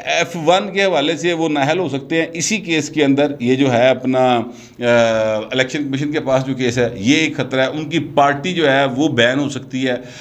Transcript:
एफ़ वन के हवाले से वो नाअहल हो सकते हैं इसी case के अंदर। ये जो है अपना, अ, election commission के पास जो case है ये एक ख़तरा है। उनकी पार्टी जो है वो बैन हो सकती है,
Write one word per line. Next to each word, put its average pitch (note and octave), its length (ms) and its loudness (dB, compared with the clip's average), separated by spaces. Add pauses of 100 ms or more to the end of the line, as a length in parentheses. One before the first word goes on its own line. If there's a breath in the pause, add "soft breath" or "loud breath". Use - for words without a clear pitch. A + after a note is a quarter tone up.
एफ़ E3+ 300 -2
वन E3+ 220 4
के G3 220 -4
हवाले E3 360 2
से E3+ 160 0
वो D#3+ 160 0
नाअहल D3 280 0
हो F3+ 120 -2
सकते C#3 260 -4
हैं D#3+ 160 0
इसी F3 260 -4
case D#3+ 320 -2
के D3+ 140 0
अंदर। C#3 380 2
ये B2 140 2
जो C3+ 120 2
है B2 220 4
अपना, B2+ 480 2
अ, A2+ 1160 0
election C3 260 0
commission C#3+ 320 -4
के D#3 80 -2
पास C3 240 0
जो C3 100 -4
case A#2+ 240 -2
है A#2 260 -2
ये C3+ 120 4
एक D#3 220 0
ख़तरा C3 260 -2
है। C3 60 0
उनकी D#3 300 -4
पार्टी C#3+ 540 0
जो D#3+ 140 0
है C3+ 200 2
वो C3 200 0
बैन B2+ 320 2
हो C#3+ 100 -2
सकती B2+ 320 -8
है, B2 220 -2 (180 loud breath)